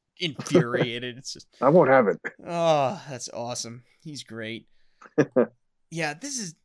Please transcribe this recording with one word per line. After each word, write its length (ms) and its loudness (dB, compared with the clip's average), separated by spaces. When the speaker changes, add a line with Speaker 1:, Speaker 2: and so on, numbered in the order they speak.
Speaker 1:
infuriated. 1000 -2
It's 160 -14
just 200 -18
Speaker 2:
<laughs> 80 -20
"I 60 4
won't 220 8
have 180 6
it." 140 0
Speaker 1:
Oh, 640 0
that's 240 -12
awesome. 500 -10
He's 240 -16
great. 480 -12
Speaker 2:
<laughs> 60 -20
Speaker 1:
Yeah, 200 -4
this 240 -12
is, 240 -10